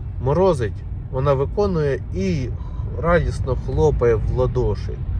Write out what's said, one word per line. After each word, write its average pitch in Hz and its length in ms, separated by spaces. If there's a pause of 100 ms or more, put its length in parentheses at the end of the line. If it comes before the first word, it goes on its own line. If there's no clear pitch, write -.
(240)
морозить, 143 600 (280)
вона 135 220
виконує 147 640 (140)
і 175 360 (520)
радісно 139 640
хлопає 135 500
в 110 220
ладоші, 120 540 (280)